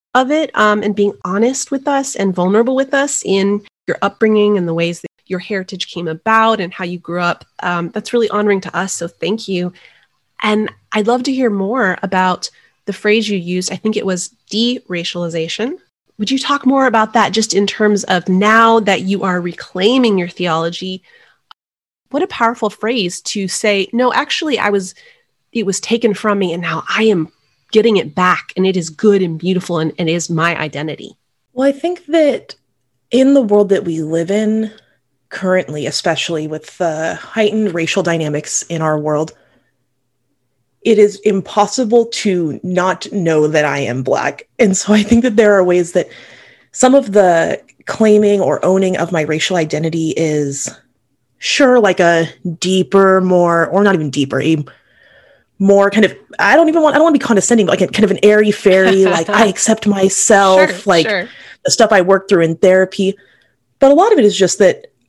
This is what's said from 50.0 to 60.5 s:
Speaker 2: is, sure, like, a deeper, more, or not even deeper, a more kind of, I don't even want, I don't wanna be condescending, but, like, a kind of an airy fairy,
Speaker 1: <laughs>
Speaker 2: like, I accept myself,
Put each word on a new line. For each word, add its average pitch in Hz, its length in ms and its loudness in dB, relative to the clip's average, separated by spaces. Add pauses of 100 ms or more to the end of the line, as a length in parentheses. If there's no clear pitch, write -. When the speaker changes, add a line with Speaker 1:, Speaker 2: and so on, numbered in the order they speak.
Speaker 2:
is, 147 540 -4 (680)
sure, 254 420 2
like, 190 200 2
a 170 280 2 (300)
deeper, 190 640 2
more, 175 460 2
or 190 180 0
not 196 100 4
even 156 160 -2
deeper, 135 300 -4
a 151 240 0 (920)
more 196 320 4
kind 208 160 4
of, - 100 -6 (220)
I 202 180 4
don't 320 120 4
even 320 140 2
want, 302 120 2
I 285 40 2
don't 311 60 4
wanna 311 140 4
be - 60 -2
condescending, 214 420 2
but, 180 120 0
like, 185 100 0
a - 40 -10
kind 208 120 2
of 190 60 2
an 190 120 -2
airy 208 280 4
fairy, 190 540 4
Speaker 1:
<laughs> 180 120 2
Speaker 2:
like, 165 120 -4
I 214 180 4
accept 214 400 -2
myself, 190 840 4